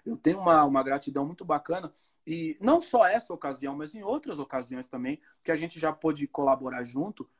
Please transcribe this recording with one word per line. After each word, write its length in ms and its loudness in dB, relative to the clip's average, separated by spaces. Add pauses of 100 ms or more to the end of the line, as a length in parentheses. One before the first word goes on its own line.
Eu 120 -6
tenho 220 2
uma, 260 6
uma 180 2
gratidão 420 -2
muito 200 -10
bacana. 460 -2 (360)
E 320 -4
não 220 4
só 260 6
essa 260 0
ocasião, 420 -6
mas 200 -10
em 80 -14
outras 340 -4
ocasiões 480 -6
também, 360 -6 (220)
que 80 0
a 40 2
gente 240 -6
já 140 0
pôde 340 -2
colaborar 560 0
junto. 460 -8 (100)